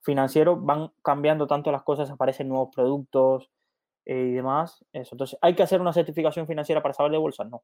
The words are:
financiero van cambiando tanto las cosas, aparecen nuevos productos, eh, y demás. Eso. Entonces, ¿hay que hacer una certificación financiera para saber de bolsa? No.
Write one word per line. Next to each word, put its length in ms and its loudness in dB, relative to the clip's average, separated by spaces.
financiero 560 2
van 340 -2
cambiando 440 0
tanto 240 -2
las 140 -4
cosas, 260 -2
aparecen 380 -2
nuevos 260 -2
productos, 760 2
eh, 260 -2
y 20 -2
demás. 600 -4
Eso. 220 -12
Entonces, 260 -8
¿hay 140 4
que 80 2
hacer 180 2
una 120 0
certificación 540 -2
financiera 360 -2
para 120 -2
saber 180 0
de 60 0
bolsa? 260 -4
No. 200 -16